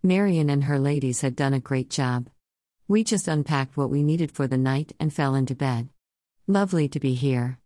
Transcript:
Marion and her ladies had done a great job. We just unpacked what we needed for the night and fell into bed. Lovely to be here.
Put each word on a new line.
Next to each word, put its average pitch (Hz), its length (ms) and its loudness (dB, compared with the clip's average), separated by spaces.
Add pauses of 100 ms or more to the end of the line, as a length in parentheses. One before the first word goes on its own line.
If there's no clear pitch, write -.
Marion 185 480 4
and 143 140 2
her 143 120 0
ladies 135 440 0
had 131 140 -2
done 139 200 0
a 135 40 0
great 131 300 -4
job. 123 400 -2 (580)
We 220 160 2
just 214 240 -2
unpacked 147 480 -2
what 139 140 0
we 143 140 0
needed 156 280 0
for 139 160 -2
the 131 100 0
night 135 420 -2
and 156 120 0
fell 139 220 0
into 131 220 0
bed. 127 340 -2 (560)
Lovely 190 440 2
to 143 100 -6
be 131 160 0
here. 127 500 0